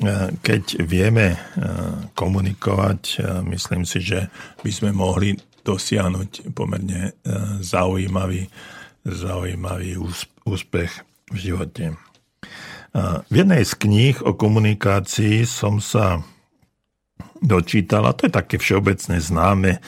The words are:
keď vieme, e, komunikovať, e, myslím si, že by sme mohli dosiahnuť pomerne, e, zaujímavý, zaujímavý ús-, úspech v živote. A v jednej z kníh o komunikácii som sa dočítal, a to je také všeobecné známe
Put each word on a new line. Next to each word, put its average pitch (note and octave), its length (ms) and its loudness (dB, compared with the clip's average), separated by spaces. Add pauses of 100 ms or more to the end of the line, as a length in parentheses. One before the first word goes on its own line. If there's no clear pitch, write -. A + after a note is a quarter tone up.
(400)
keď - 440 0
vieme, F#2 520 4
e, - 20 -4 (720)
komunikovať, F#2+ 880 0 (140)
e, - 0 - (400)
myslím F2 320 -2
si, - 160 -2
že F#2+ 240 -2 (360)
by G#2+ 80 -4
sme G#2 200 0
mohli F#2+ 480 2 (240)
dosiahnuť F#2+ 880 -2
pomerne, F#2+ 600 -4
e, - 200 -8 (320)
zaujímavý, F#2 880 -2 (560)
zaujímavý F2+ 880 -6
ús-, F2 320 -8 (160)
úspech F2 480 -2 (400)
v G#2 80 -6
živote. F2+ 560 -4 (1000)
A F#2 320 -2
v - 160 -6
jednej F3 240 6
z - 80 -2
kníh A2 480 4
o - 160 0
komunikácii G#2+ 1120 2
som G#2 320 0
sa F#2 400 2 (1200)
dočítal, G#2+ 640 2
a B2+ 100 2
to B3 140 2
je - 40 -2
také - 280 0
všeobecné F#2+ 580 0
známe F#2 520 2 (160)